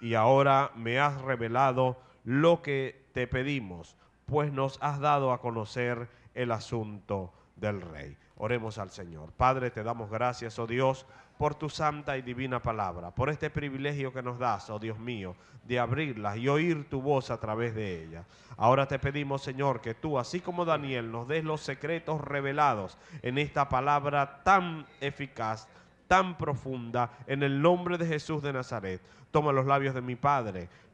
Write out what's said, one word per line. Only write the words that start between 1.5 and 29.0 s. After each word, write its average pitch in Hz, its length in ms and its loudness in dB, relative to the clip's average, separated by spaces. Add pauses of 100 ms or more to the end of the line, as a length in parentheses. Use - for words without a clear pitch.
lo 156 400 4
que 135 500 -4
te 123 140 0
pedimos, 127 680 -4 (300)
pues 147 260 0
nos 135 300 0
has 143 180 -2
dado 143 320 4
a 120 80 0
conocer 120 680 -4 (260)
el 120 180 -2
asunto 104 800 -4 (240)
del 104 240 -2
Rey. 73 360 -12 (200)
Oremos 110 420 -4
al 98 120 -8
Señor. 82 420 -14
Padre, 127 380 2
te 110 120 -6
damos 113 280 -4
gracias, 117 480 -4
oh 117 80 -2
Dios, 131 400 0 (320)
por 147 160 0
tu 160 140 -6
santa 147 480 -2
y 131 60 -6
divina 123 380 -4
palabra, 92 500 -4
por 131 200 0
este 151 200 -4
privilegio 139 600 -4
que 131 100 -6
nos 123 160 -6
das, 113 320 -2
oh 104 80 -6
Dios 110 200 -6
mío, 110 380 -6 (280)
de 123 140 0
abrirla 117 580 -2
y 120 120 0
oír 151 400 2
tu 135 140 -4
voz 135 280 0
a 117 100 -4
través 113 340 -2
de 92 300 -4
ella. 82 200 -12 (320)
Ahora 131 300 6
te 139 120 -2
pedimos, 139 440 -2
Señor, 135 380 0
que 113 140 -6
tú, 151 240 -2
así 143 220 -2
como 175 240 -2
Daniel, 139 460 0
nos 117 180 -6
des 156 160 0
los 156 160 -2
secretos 151 600 -4
revelados 139 760 0 (260)
en 127 160 -2
esta 143 300 0
palabra 143 760 0
tan 175 420 4 (140)
eficaz 117 680 -6 (380)
tan 185 300 4
profunda 123 720 -2 (160)
en 139 160 -2
el 139 180 2
nombre 175 380 4
de 165 80 -2
Jesús 151 360 -2
de 143 100 -4
Nazaret. 107 480 -6 (300)